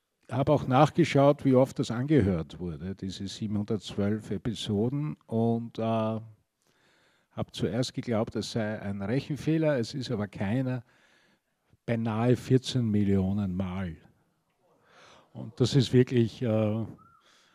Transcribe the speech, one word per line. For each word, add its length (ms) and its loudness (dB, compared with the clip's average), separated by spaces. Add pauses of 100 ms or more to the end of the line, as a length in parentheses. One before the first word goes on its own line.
(320)
habe 200 0
auch 140 2
nachgeschaut, 800 4
wie 80 6
oft 240 4
das 140 -4
angehört 680 2
wurde, 360 -8
diese 320 -10
siebenhundertzwölf 1040 -4
Episoden. 840 -4 (120)
Und, 500 -2
äh, 40 -4
habe 1700 -8
zuerst 420 -4
geglaubt, 420 -4
es 160 -6
sei 300 -4
ein 220 -8
Rechenfehler, 760 -2
es 160 -4
ist 160 -8
aber 180 -4
keiner, 560 -4 (1040)
beinahe 500 2
vierzehn 540 0
Millionen 680 2
Mal. 400 -6 (1400)
Und 260 -10
das 160 2
ist 180 2
wirklich, 480 4
äh, 440 0 (680)